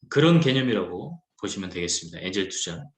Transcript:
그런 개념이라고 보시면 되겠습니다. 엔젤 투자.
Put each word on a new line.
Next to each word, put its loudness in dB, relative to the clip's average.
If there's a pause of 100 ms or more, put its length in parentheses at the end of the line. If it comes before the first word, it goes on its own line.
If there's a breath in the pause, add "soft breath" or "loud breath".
그런 6
개념이라고 0 (200)
보시면 -6
되겠습니다. -6
엔젤 -2
투자. -8 (140)